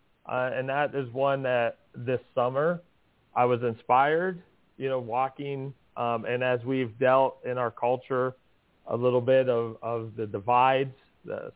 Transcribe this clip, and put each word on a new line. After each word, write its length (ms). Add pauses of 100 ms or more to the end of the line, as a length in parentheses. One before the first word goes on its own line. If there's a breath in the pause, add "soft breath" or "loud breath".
(320)
uh, 220
and 160
that 240
is 180
one 320
that 360 (160)
this 240 (160)
summer 460 (540)
I 100
was 180
inspired, 800 (340)
you 120
know, 100
walking, 720 (240)
um, 280
and 180
as 220
we've 340
dealt 460
in 120
our 140
culture 640 (520)
a 80
little 260
bit 280
of, 320
of 360
the 80
divides, 680 (320)
the, 300